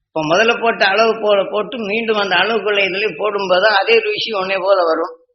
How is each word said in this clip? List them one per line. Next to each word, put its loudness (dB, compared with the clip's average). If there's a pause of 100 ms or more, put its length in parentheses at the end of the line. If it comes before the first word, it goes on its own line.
இப்போ -6
முதல்ல 2
போட்ட 0
அளவு 2
போ-, 0
போட்டு -4
மீண்டும் -2
அந்த 0
அளவுக்குள்ள 0
இதுலயும் -4
போடும்போது 0
அதே 2
ருசி -2
ஒன்னே -4
போல 2
வரும். -2 (220)